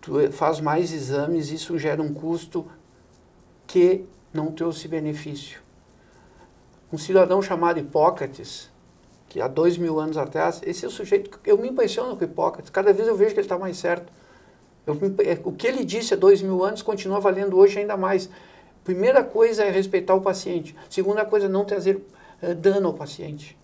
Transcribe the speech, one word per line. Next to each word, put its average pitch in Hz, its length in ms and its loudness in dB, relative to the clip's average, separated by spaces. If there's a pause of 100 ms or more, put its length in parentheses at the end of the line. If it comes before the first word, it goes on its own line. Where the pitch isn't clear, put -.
tu 143 140 -12 (180)
faz 151 280 -2
mais 156 320 -2
exames, 147 600 -4
isso 165 260 -8
gera 151 240 -2
um 147 100 -4
custo 165 540 -8 (960)
que 185 400 4 (280)
não 156 180 -4
trouxe 165 380 -6
benefício. 151 720 -8 (1300)
Um 160 60 -8
cidadão 185 420 4
chamado 170 380 0
Hipócrates, 151 920 -2 (580)
que - 120 -8
há 120 80 -2
dois 165 280 2
mil 165 220 -2
anos 156 180 -4
atrás, 160 480 -2
esse 170 200 -8
é - 40 -6
o - 20 -8
sujeito - 480 -2
que - 120 -2
eu 208 80 6
me 233 100 -2
impressiono 247 480 -2
com 180 80 -4
Hipócrates, - 460 -4
cada 196 220 4
vez 214 160 2
eu 220 80 2
vejo 208 180 4
que 214 60 0
ele 196 80 -2
tá 180 100 -2
mais 185 180 -6
certo. 175 340 -4 (760)
Eu 147 80 -2
me, 190 200 -2 (100)
é, 170 200 0
o 156 80 -6
que 180 140 -6
ele 254 180 -2
disse 214 300 -4
há - 20 -2
dois 190 240 6
mil 190 240 -2
anos 202 160 -4
continua 196 400 -4
valendo 190 380 0
hoje 202 200 8
ainda 208 180 -2
mais. 185 340 -2 (540)
Primeira 208 380 4
coisa 220 420 2
é 202 60 2
respeitar 185 440 2
o 190 60 4
paciente. 180 540 -4 (140)
Segunda 208 380 0
coisa 208 180 2
é 196 40 0
não 190 160 0
trazer, 196 420 0 (340)
eh, 175 140 -4
dano 190 320 2
ao 160 80 0
paciente. 147 680 -12